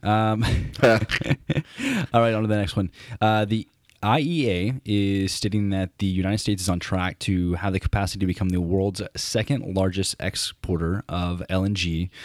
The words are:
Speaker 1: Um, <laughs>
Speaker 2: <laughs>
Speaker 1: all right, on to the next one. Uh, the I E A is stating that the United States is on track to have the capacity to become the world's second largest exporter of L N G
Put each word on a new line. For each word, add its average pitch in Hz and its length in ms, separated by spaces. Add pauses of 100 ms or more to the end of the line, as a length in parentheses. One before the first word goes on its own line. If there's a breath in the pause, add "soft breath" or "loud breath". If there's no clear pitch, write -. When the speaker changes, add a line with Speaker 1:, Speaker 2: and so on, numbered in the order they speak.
Speaker 1:
Um, 110 400
<laughs> - 260
Speaker 2:
<laughs> - 140
Speaker 1:
all 139 1400
right, 117 120
on 107 100
to 110 40
the 107 100
next 101 200
one. 95 140 (280 loud breath)
Uh, 107 240
the 107 240 (360)
I 113 160
E 151 320
A 107 340
is 98 460
stating 104 400
that 95 260
the 98 80
United 95 320
States 101 240
is 90 80
on 90 100
track 90 380
to 90 380
have 92 180
the 95 60
capacity 98 400
to 95 80
become 92 220
the 90 120
world's 95 400 (140)
second - 600
largest 95 440
exporter 90 920
of 87 400
L 92 160
N 101 80
G 87 380 (140 loud breath)